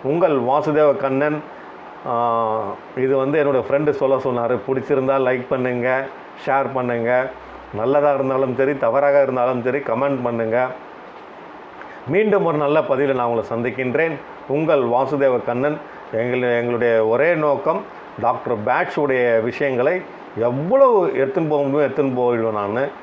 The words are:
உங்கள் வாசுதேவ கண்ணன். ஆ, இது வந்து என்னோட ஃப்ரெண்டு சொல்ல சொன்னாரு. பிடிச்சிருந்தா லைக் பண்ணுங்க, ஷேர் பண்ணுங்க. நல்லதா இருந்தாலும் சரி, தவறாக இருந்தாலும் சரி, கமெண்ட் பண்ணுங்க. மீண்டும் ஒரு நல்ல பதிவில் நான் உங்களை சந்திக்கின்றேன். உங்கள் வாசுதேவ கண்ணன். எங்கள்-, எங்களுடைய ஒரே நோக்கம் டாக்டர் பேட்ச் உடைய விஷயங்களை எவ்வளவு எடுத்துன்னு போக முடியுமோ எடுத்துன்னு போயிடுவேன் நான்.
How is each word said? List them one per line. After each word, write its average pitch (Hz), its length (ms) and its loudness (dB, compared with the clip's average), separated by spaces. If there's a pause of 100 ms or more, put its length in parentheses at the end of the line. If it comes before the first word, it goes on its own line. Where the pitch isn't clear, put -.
உங்கள் 156 360 2
வாசுதேவ 147 580 4
கண்ணன். 143 440 0 (680)
ஆ, 117 520 0 (380)
இது 131 200 2
வந்து 143 260 2
என்னோட 135 260 2
ஃப்ரெண்டு 147 200 2
சொல்ல 135 260 2
சொன்னாரு. 123 420 0 (100)
பிடிச்சிருந்தா 135 540 0
லைக் 127 280 0
பண்ணுங்க, 127 560 0 (400)
ஷேர் 135 280 2
பண்ணுங்க. 123 540 0 (460)
நல்லதா 139 400 2
இருந்தாலும் 135 420 0
சரி, 135 220 2
தவறாக 139 440 4
இருந்தாலும் 127 400 0
சரி, 127 160 0
கமெண்ட் 131 460 -2
பண்ணுங்க. 117 440 0 (1400)
மீண்டும் 196 380 2
ஒரு 147 120 0
நல்ல 151 260 2
பதிவில் 135 320 0
நான் 123 120 0
உங்களை 117 220 0
சந்திக்கின்றேன். 127 600 -2 (360)
உங்கள் 151 340 2
வாசுதேவ 127 640 2
கண்ணன். 135 320 -2 (360)
எங்கள்-, 123 460 0
எங்களுடைய 117 460 2
ஒரே 135 300 2
நோக்கம் 147 460 0 (400)
டாக்டர் 113 420 -2
பேட்ச் 135 360 0
உடைய 127 440 2
விஷயங்களை 139 580 0 (380)
எவ்வளவு 180 680 4
எடுத்துன்னு 139 400 0
போக 147 160 2
முடியுமோ 139 180 0
எடுத்துன்னு 135 420 0
போயிடுவேன் 113 440 0
நான். 120 200 -2 (160)